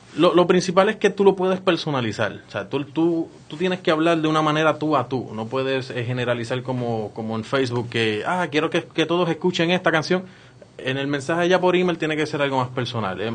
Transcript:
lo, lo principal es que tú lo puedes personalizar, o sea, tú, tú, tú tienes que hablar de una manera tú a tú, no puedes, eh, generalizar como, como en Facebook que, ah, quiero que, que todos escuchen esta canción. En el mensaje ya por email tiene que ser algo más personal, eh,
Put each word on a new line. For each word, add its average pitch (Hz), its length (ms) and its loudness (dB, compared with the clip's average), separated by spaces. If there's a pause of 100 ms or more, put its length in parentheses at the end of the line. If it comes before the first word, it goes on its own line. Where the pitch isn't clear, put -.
(160)
lo, 156 180 4
lo 175 140 6
principal 180 400 4
es 220 80 -2
que 202 140 2
tú 196 120 -2
lo 190 140 6
puedes 185 240 0
personalizar, 120 880 -2
o - 20 -20
sea, 101 180 -8
tú, 139 160 -4
tú, 165 440 0 (180)
tú 156 100 -14
tienes 185 220 -2
que 180 140 2
hablar 160 260 4
de 156 80 0
una 156 160 2
manera 151 360 2
tú 156 180 0
a 127 120 0
tú, 127 260 -4
no 110 120 -6
puedes, 131 440 -2
eh, 123 140 -4
generalizar 123 600 -2
como, 117 500 -4
como 110 220 -6
en 110 80 -4
Facebook 120 460 -2
que, 110 360 0
ah, 175 240 -2
quiero 151 200 0
que, 165 140 0
que 160 220 -2
todos 170 220 2
escuchen 170 420 0
esta 180 220 2
canción. 180 320 0 (540)
En 131 180 -4
el 139 120 -2
mensaje 165 400 0
ya 180 120 4
por 180 140 4
email 180 240 2
tiene 156 180 -2
que 151 80 0
ser 147 160 -4
algo 139 180 2
más 123 100 0
personal, 113 520 -4
eh, 113 140 -4